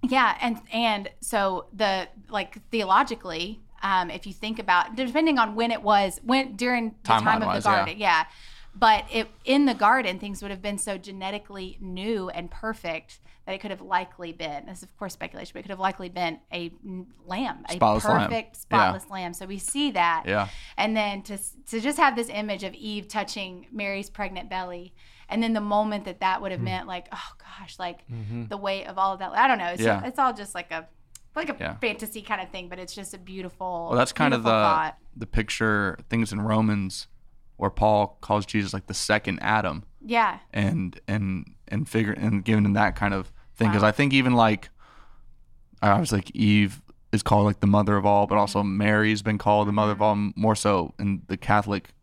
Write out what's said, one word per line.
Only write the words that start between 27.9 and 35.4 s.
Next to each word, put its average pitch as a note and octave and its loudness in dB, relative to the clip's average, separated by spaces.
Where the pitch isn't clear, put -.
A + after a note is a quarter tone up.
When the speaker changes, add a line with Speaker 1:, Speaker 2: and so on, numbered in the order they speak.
Speaker 3:
Mm-hmm. A#2 -8
Speaker 1:
the G3+ -8
weight G3 -4
of F#3 -10
all F#3+ 2
of F#3 -6
that. F#3+ -6
I A#3 6
don't B3 4
know. F3+ -4
It's F3 -4
Speaker 2:
Yeah. G3 2
Speaker 1:
it's B3+ -6
all C4 4
just G#3 -12
like F3 -8
a, D#3+ -8
like D#4 -6
a - -6
Speaker 2:
Yeah. - -6
Speaker 1:
fantasy A3 -6
kind G3+ -4
of F3+ -10
thing, F3+ -12
but F3+ -12
it's F3+ -14
just G3 -14
a G3 -16
beautiful, F3+ -8
Speaker 2:
Well, A#2+ 2
that's C3 2
kind C#3+ 2
of A#2 -2
Speaker 1:
beautiful A2+ 4
Speaker 2:
the, G#2+ 4
Speaker 1:
thought. G#2+ 0
Speaker 2:
the A2 -10
picture, G#2+ 0